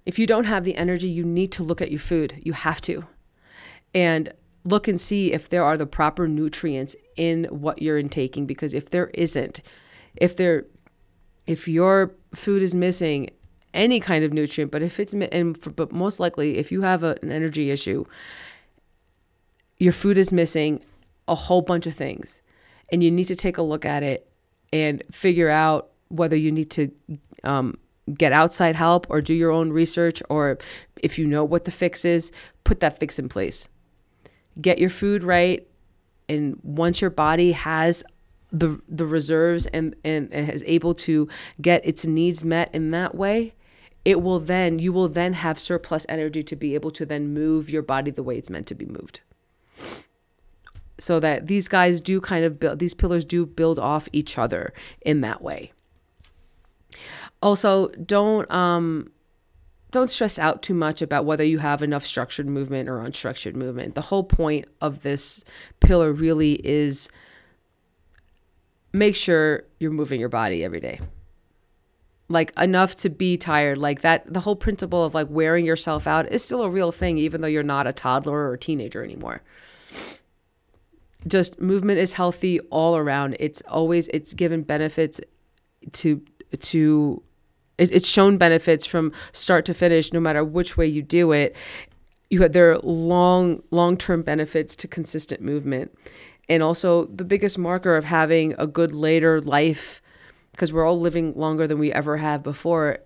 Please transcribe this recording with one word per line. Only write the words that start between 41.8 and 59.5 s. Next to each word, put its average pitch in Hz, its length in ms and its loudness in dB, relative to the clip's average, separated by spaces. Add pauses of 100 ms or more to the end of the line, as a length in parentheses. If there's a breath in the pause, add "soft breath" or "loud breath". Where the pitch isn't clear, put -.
its 160 220 -2
needs 160 380 0
met 165 280 0
in 156 180 -2
that 175 220 -4
way, 220 400 -2 (520 soft breath)
it 185 160 4
will 180 180 0
then, 175 400 0
you 175 140 0
will 180 160 2
then 175 240 -2
have 165 260 -4
surplus 165 480 -4
energy 156 340 -4
to 151 140 -10
be 147 200 -4
able 156 160 -4
to 156 140 -10
then 147 280 -6
move 151 360 0
your 151 120 -2
body 139 280 -2
the 139 140 -6
way 123 140 -6
it's - 120 -12
meant - 180 -10
to - 80 -8
be - 100 -12
moved. - 340 -14 (1800 loud breath)
So 170 220 0
that 156 280 0
these 196 200 0
guys 180 320 4
do 190 220 -2
kind 165 240 0
of 156 120 -2
build, 147 220 -2
these 170 140 -2
pillars 165 320 0
do 175 200 -2
build 160 340 0
off 147 340 -2
each 151 240 -4
other 113 360 -4 (280 loud breath)
in 151 200 2
that 110 200 -4
way. - 320 -10 (1700 loud breath)
Also, 196 480 4
don't, 208 600 0
um, 170 640 0 (800)